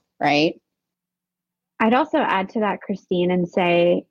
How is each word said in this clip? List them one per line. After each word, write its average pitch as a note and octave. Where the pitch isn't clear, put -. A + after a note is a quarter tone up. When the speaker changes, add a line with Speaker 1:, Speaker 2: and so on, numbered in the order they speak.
Speaker 1:
right? D3
Speaker 2:
I'd A3+
also D#4
add F#3+
to A#3
that, G#3
Christine, F3+
and F3+
say, F3